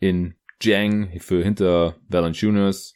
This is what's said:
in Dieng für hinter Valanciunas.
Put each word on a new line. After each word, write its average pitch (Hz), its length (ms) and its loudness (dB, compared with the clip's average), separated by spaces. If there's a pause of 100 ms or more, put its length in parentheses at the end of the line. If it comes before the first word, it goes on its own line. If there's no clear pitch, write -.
in 90 340 -2 (280)
Dieng 104 580 0
für 90 220 -2
hinter 87 540 2 (120)
Valanciunas. 98 880 -2